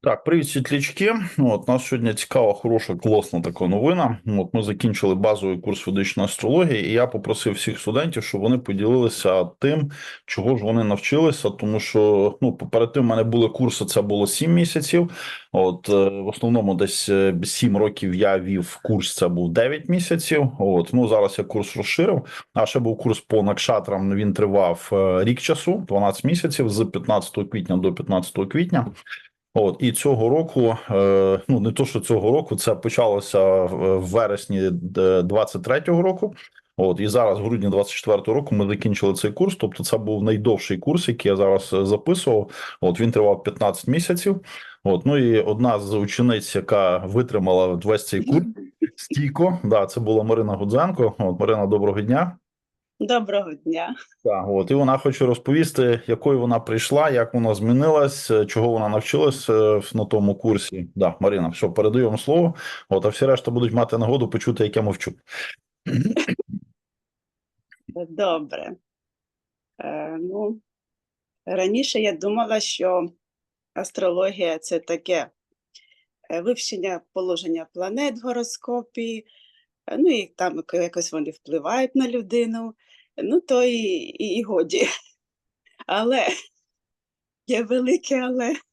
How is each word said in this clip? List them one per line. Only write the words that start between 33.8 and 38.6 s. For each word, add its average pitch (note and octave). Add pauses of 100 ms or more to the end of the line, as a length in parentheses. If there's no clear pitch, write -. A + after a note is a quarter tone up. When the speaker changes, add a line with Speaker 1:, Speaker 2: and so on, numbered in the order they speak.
Speaker 1:
в F#2
вересні, G2 (260)
е, F#2
двадцять G2+
третього D#3+
року. F#3 (420)
От, F2+
і G#2
зараз, G#2+
в -
грудні G#2
двадцять G2
четвертого -
року, C#3+
ми G#2